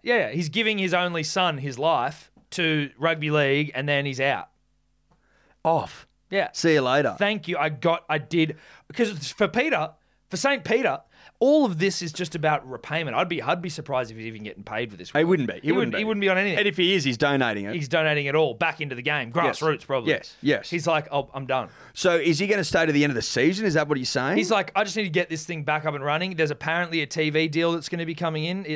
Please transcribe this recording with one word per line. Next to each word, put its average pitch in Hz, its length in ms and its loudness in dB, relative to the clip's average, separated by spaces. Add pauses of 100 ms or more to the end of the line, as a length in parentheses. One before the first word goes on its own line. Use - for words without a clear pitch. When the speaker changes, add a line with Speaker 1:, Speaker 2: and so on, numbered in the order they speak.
Speaker 1:
yeah, 240 160 2
yeah. 135 140 0
He's 156 180 -2
giving 214 260 0
his 185 160 0
only 175 300 0
son 170 360 0
his 131 200 -6
life 147 520 0 (200)
to 156 460 0
rugby 151 360 0
league 147 420 2
and 139 140 -4
then 143 180 0
he's 131 140 -4
out. 135 280 0 (1160)
Speaker 2:
Off. - 420 -2 (240)
Speaker 1:
Yeah. 190 220 0
Speaker 2:
See 165 220 4
you 143 80 6
later. 127 360 2
Speaker 1:
Thank 202 300 0
you. 170 100 -2
I 151 100 0
got, 165 400 0
I 156 100 0
did. 160 380 0 (300)
Because 208 460 -2
for 202 160 0
Peter, 220 420 -2 (380)
for 190 80 -6
Saint 262 280 0
Peter, 208 360 0 (400)
all 285 260 6
of 175 120 -2
this 185 220 0
is 165 120 -8
just 175 240 -6
about 151 320 0
repayment. 135 480 -6
I'd 170 120 0
be, 147 140 -4
I'd 165 180 0
be 180 80 -8
surprised 131 420 -4
if 110 60 -16
he's 110 100 -12
even 110 180 -10
getting 101 180 -12
paid 113 280 -6
for 101 60 -16
this 90 140 -16
Speaker 2:
He 143 80 0
Speaker 1:
work. 165 80 4
Speaker 2:
wouldn't 165 220 2
be. 87 60 -6
He 92 80 -12
Speaker 1:
He 151 100 0
Speaker 2:
wouldn't - 60 2
Speaker 1:
wouldn't, 233 160 0
Speaker 2:
be. - 40 -2
Speaker 1:
he 214 60 -2
wouldn't 220 180 -2
be 196 60 2
on 185 100 4
anything. 196 220 0
Speaker 2:
And 202 80 2
if 160 80 -2
he 180 180 4
is, 160 100 2
he's 127 140 0
donating 123 480 2
it. 107 80 -6
Speaker 1:
He's 151 140 -4
donating 151 380 0
it 139 100 0
all 147 180 4
back 160 260 -2
into 139 140 -6
the 123 80 -8
game. 135 320 -2
Speaker 2:
Yes. 160 260 0
Speaker 1:
Grassroots, 156 260 0
probably. 131 260 0
Speaker 2:
Yes, - 280 -6
yes. 135 300 0
Speaker 1:
He's 170 160 -4
like, 156 260 0
"Oh, 143 220 -2
I'm 135 120 -10
done." 127 220 -2 (240)
Speaker 2:
So 175 240 4
is 156 220 4
he 196 80 0
gonna 196 180 2
stay 165 220 2
to 156 60 2
the 143 120 4
end 147 60 2
of 131 60 -2
the 110 60 0
season? 185 440 2
Is 160 80 2
that 151 140 2
what 147 100 0
he's 127 100 -4
saying? 139 300 0
Speaker 1:
He's 185 120 0
like, 196 260 2
"I 208 80 2
just 196 120 -6
need 220 60 0
to 196 80 -2
get 170 180 0
this 156 160 -6
thing 160 200 -8
back 151 200 0
up 151 100 -2
and 139 100 -8
running." 170 320 -2
There's 156 160 0
apparently 165 500 -2
a 143 40 -2
T 156 240 -2
V 160 180 2
deal 165 240 2
that's 165 160 -4
gonna 170 180 -4
be 165 80 -6
coming 160 300 -4
in, 185 200 -6 (120)